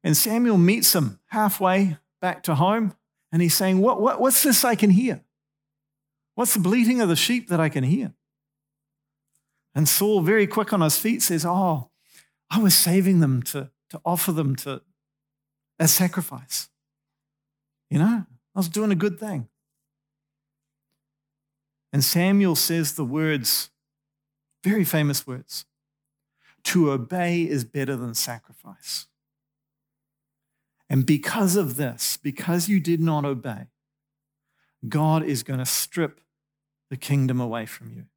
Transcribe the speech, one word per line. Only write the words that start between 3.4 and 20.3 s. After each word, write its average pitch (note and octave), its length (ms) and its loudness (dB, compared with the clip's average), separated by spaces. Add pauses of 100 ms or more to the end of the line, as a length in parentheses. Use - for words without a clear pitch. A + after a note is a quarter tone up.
he's E3+ 120 2
saying, F#3+ 260 2
"What, G#3 220 2
what, B3+ 180 0
what's C4 240 2
this C4+ 220 2
I A#3 100 2
can G#3 140 4
hear? G3 320 2 (1120)
What's A#3 200 -2
the G#3 40 0
bleating A#3 400 2
of G#3 100 2
the E3 60 2
sheep A#3+ 340 -2
that F3 100 0
I D#3 100 2
can C#3 140 -2
hear?" E3 300 -2 (1600)
And D3+ 120 2
Saul, G3+ 340 2
very G3+ 240 4
quick G#3 280 -2
on F#3+ 80 2
his D3+ 160 2
feet, A#3 240 -2
says, E3 240 0
"Oh, F3 440 0 (600)
I F#3 100 0
was G3 160 4
saving F3+ 460 4
them C3 220 2
to, C3+ 280 -10 (200)
to - 120 -16
offer E3+ 300 -2
them C#3+ 240 -2
to, C3+ 240 -10 (1000)
as E3 140 4
sacrifice. - 760 -4 (1200)
You - 100 0
know, G#3 260 2 (300)
I G3 40 -4
was F3 80 -2
doing G#3 240 -2
a F#3+ 40 4
good F#3 240 0
thing." E3+ 280 -8 (2500)